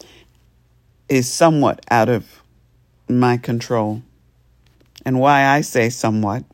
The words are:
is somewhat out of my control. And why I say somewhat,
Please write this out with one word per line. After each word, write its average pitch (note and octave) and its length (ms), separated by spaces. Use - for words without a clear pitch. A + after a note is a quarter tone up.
is B2+ 240
somewhat D3+ 600
out A2+ 180
of A#2 320
my B2 260
control. A#2 680
And B2+ 160
why C#3 240
I C#3 160
say A#2+ 300
somewhat, G#2+ 640